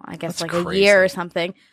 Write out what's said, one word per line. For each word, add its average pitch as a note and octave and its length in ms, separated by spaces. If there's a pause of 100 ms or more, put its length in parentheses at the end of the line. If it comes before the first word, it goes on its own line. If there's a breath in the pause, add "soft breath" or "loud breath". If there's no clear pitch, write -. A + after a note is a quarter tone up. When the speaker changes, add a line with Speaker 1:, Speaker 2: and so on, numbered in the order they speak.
Speaker 1:
I - 120
guess, E3 240
Speaker 2:
That's E3 120
Speaker 1:
like, F3 140
a F3+ 100
year G3 220
or F#3 60
Speaker 2:
crazy. F#3 100
Speaker 1:
something. F3 400 (180 soft breath)